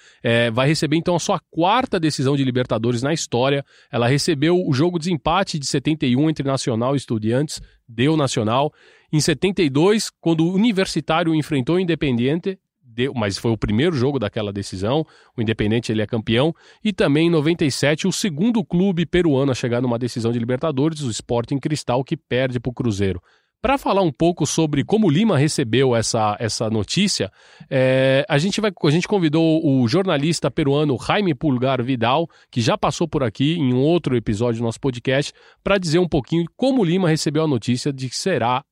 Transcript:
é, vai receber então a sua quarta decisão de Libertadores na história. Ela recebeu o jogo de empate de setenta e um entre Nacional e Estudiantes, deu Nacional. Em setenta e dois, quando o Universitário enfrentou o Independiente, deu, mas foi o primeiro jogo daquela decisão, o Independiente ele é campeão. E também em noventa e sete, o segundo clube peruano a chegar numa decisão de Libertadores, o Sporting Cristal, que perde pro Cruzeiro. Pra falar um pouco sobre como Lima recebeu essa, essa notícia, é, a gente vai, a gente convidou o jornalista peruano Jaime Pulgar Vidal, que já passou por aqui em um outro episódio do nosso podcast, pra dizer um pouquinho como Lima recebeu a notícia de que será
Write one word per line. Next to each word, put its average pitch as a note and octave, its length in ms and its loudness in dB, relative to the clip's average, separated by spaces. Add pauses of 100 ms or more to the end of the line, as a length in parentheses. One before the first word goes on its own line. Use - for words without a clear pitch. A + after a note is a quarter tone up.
(240)
é, A#2 260 2
vai C3 200 2
receber D3+ 260 0
então F3 200 0
a D#3+ 40 2
sua F#3+ 220 -2 (100)
quarta G3+ 480 0
decisão D#3 140 0 (220)
de C#3 80 0
Libertadores B2 580 0
na C#3 100 0
história. C#3 540 -2 (260)
Ela A#2+ 160 0
recebeu D3 480 2
o F3+ 160 0
jogo E3+ 280 0
de E3+ 120 -4
empate E3 460 0
de C#3 80 -6
setenta D3+ 400 -2
e B2 100 2
um D3+ 140 2
entre D3+ 160 -4
Nacional C3 480 -2
e C#3+ 40 0
Estudiantes, A#2+ 600 -2 (300)
deu B2 260 0
Nacional. C3+ 560 0 (400)
Em D#3 80 2
setenta F3+ 440 0
e D3 60 2
dois, F#3 420 2 (100)
quando E3 240 0
o F3+ 80 -2
Universitário F3+ 800 0
enfrentou D3+ 440 0
o - 20 2
Independiente, D#3+ 800 -2 (240)
deu, B2 320 -4
mas G#2 240 -2
foi A#2 100 -2
o A2+ 80 0
primeiro B2+ 380 0
jogo C3+ 240 0
daquela G2+ 340 -4
decisão, G2+ 500 -4 (320)
o B2 60 -4
Independiente A2 500 0
ele G#2+ 120 0
é - 20 -4
campeão. A#2+ 480 0 (300)
E G#3+ 100 -2
também D#3+ 320 2
em F3 60 2
noventa E3 340 0
e C3+ 60 0
sete, D3+ 360 0
o F3 40 0
segundo G#3 520 -2
clube F3 440 0
peruano C#3+ 440 2
a A#2+ 40 0
chegar A#2+ 260 -2
numa A#2+ 160 0
decisão A#2 340 -2
de A#2+ 60 0
Libertadores, C#3+ 640 -2
o C3+ 80 -4
Sporting A#2 480 -4
Cristal, C#3 460 -2
que - 120 -4
perde B2+ 440 -2
pro B2+ 120 -6
Cruzeiro. G2 480 -2 (400)
Pra C4 180 0
falar C4 240 0
um E3 100 2
pouco E3 340 0
sobre D3 380 0
como G#3+ 260 2
Lima F3+ 280 2
recebeu C3 580 2
essa, G#2+ 420 0
essa A2+ 320 -4
notícia, A2 640 -2 (380)
é, C3 580 2
a D#3 100 2
gente F#3 220 0
vai, G#3 100 0 (140)
a D#3+ 60 4
gente E3+ 180 2
convidou E3 580 2
o C3 220 4
jornalista D#3 640 0
peruano C#3+ 500 0
Jaime F3+ 320 0
Pulgar B2+ 480 0
Vidal, B2+ 460 0 (240)
que - 80 -4
já C#3+ 180 0
passou E3+ 300 -2
por D3 160 -2
aqui C3 300 0
em C#3 200 0
um B2+ 60 2
outro D3 380 0
episódio A2+ 420 -2
do A#2+ 60 -2
nosso A2+ 160 -6
podcast, C3 500 -2 (320)
pra G3 140 2
dizer F3 220 0
um F3+ 100 2
pouquinho E3 340 0 (140)
como C4 260 2
Lima F3 240 2
recebeu D#3 340 0
a D#3+ 60 0
notícia B2 460 0
de C3 160 -8
que - 80 -10
será B2+ 540 0